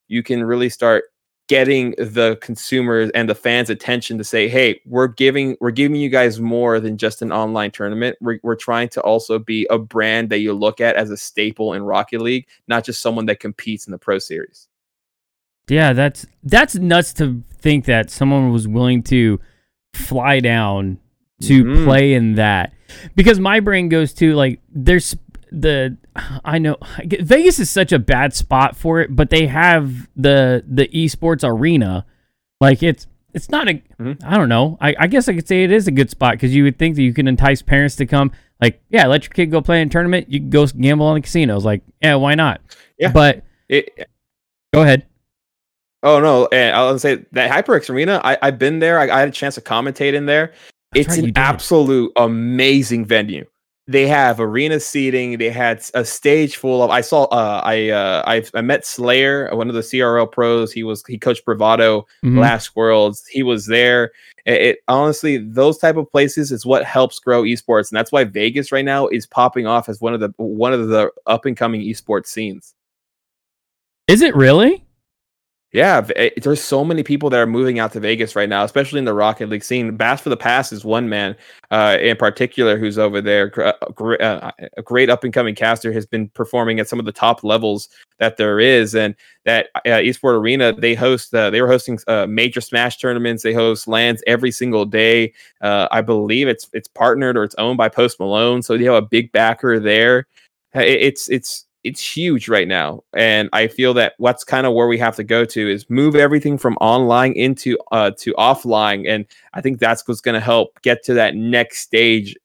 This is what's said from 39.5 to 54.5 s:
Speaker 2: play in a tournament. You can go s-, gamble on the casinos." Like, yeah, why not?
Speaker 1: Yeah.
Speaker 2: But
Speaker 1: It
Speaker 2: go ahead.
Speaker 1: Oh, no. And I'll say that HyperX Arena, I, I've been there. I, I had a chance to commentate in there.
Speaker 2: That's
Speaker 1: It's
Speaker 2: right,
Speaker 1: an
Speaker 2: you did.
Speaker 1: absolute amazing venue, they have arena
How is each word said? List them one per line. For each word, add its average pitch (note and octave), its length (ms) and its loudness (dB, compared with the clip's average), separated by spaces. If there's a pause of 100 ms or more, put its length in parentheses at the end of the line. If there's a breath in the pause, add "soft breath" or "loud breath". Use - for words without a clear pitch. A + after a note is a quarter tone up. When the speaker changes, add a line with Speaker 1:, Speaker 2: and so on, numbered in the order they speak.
Speaker 2:
play E3 200 2
in D3+ 60 0
a - 40 -6
tournament. F3 380 -2
You C#3+ 100 -4
can C#3+ 100 -10
go D3 140 6
s-, C3 100 0
gamble C#3+ 320 2
on D#3 100 2
the D3+ 60 -2
casinos." A2+ 420 -2
Like, G#2 200 -2 (180)
yeah, D3+ 140 4
why C#3+ 200 2
not? D#3 240 0 (380 soft breath)
Speaker 1:
Yeah. E3+ 160 0
Speaker 2:
But D3 320 4 (240)
Speaker 1:
It - 400 -4 (640)
Speaker 2:
go D3+ 80 6
ahead. C#3+ 240 4 (960)
Speaker 1:
Oh, D3 180 6
no. C#3 320 4
And B2 240 2
I'll B2+ 240 2
say - 320 -2
that B2 180 0
HyperX F3 400 0
Arena, D#3+ 360 -2
I, C3+ 160 0
I've C3+ 180 0
been D3+ 200 0
there. E3 200 2
I, D3 100 2
I C3+ 120 2
had C#3+ 80 2
a - 20 -14
chance C#3 240 -8
to - 60 -16
commentate C3+ 520 -4
in C#3+ 120 -2
there. D3+ 220 0 (440 soft breath)
Speaker 2:
That's C#3+ 140 2
Speaker 1:
It's D#3 40 -6
Speaker 2:
right, E3+ 100 0
Speaker 1:
an D#3 60 0
Speaker 2:
you A#2 60 -2
did. G2+ 80 0
Speaker 1:
absolute C3+ 800 2
amazing A#2+ 880 0
venue, G#2 400 -2 (420)
they C3+ 200 2
have C3 320 2
arena C3+ 400 -2